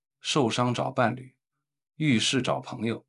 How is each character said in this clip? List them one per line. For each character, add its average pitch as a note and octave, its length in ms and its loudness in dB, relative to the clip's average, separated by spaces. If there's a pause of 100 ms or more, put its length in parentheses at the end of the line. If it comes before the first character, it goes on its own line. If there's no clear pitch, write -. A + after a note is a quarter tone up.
(200)
受 C3+ 300 2
伤 B2 220 0
找 E3 180 -2
伴 B2 260 0
侣， - 180 -16 (640)
遇 D3 220 4
事 A#2+ 220 0
找 C#3 200 0
朋 A#2 260 -8
友 A2+ 220 -4